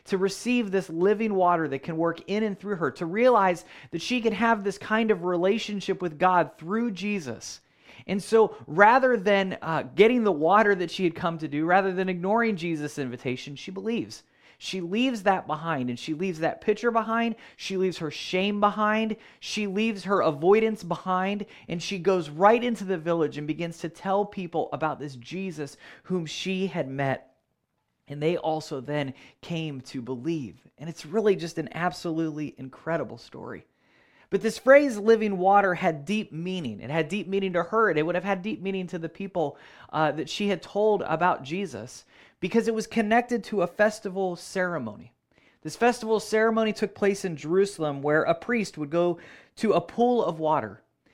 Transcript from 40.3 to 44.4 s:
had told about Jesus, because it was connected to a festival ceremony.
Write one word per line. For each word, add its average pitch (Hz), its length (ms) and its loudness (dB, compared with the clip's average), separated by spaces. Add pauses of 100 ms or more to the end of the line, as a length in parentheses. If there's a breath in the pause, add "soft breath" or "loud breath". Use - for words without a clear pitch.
had 185 140 0
told 208 400 2
about 165 420 0
Jesus, 135 600 -10 (360 soft breath)
because 214 260 2
it 226 80 0
was 220 100 -4
connected 233 580 0
to 202 180 -2
a 175 60 2
festival 196 680 -2
ceremony. 165 800 -6 (480 soft breath)